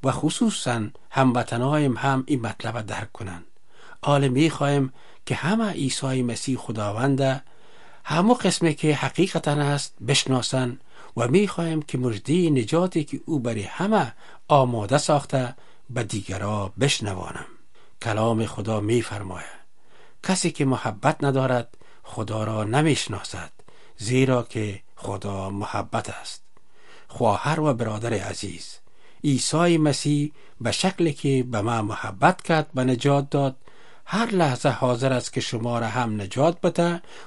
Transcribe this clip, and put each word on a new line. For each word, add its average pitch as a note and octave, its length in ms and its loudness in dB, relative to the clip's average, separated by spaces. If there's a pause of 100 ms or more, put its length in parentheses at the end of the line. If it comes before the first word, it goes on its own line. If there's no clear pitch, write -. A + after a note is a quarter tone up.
و C3+ 80 4
خصوصاً C#3 680 0 (280)
هموطنایم B2+ 880 4
هم C3 300 2
این C3+ 140 0
مطلب A2+ 440 -4
درک G#2+ 260 -8
کنند. F2+ 340 -10 (560)
آل C#3+ 260 4
می‌خوایم C#3+ 680 2 (320)
که - 100 0
همه G#3+ 340 0
عیسی C3+ 520 0
مسیح B2 360 -2
خداونده، B2+ 880 0 (600)
همو F3+ 300 4
قسمی E3+ 400 2
که D3+ 220 2
حقیقتاً - 560 0
است C#3+ 420 0 (140)
بشناسن C3 720 2 (380)
و A#2 100 2
می‌خوایم E3 540 4
که - 160 -4
مژده B2+ 520 2
نجاتی D3+ 540 2
که - 220 -6
او D#3 140 0
برای A2+ 220 -2
همه E3 520 0 (340)
آماده B2 500 4
ساخته C#3 580 2 (340)
به A2+ 140 -2
دیگرا G2+ 760 -4
بشنوانم. G2 680 -2 (560)
کلام A2 440 2
خدا G#2+ 340 -2
می‌فرماید: G2+ 840 -2 (580)
«کسی F3+ 280 2
که D3+ 140 0
محبت B2+ 580 0
ندارد، C3 540 2 (260)
خدا A2 400 -4
را G#2+ 200 -2
نمی‌شناسد، A2 880 0 (460)
زیرا B2+ 460 4
که G#2 360 -4 (160)
خدا G2 540 -6
محبت G2+ 600 -4
است.» - 320 -12 (640)
خواهر B2 520 2
و D3+ 140 4
برادر A2+ 400 -2
عزیز، - 640 -6 (460)
عیسی D#3 540 4
مسیح D3 540 2 (300)
به A2 100 0
شکلی F3+ 420 2
که C3+ 380 2
به G#2+ 100 0
من A2+ 200 2
محبت G#2+ 600 2
کرد، D#3 320 2
به C3 100 2
نجات C#3 460 2
داد، C#3 260 0 (520)
هر A#3 240 0
لحظه D3+ 380 4
حاضر B2+ 440 2
است B2 200 -2
که C3 80 0
شما A#2+ 380 -2
را A2+ 80 -2
هم A2 340 0
نجات C3+ 400 2
بده E3+ 400 2 (260)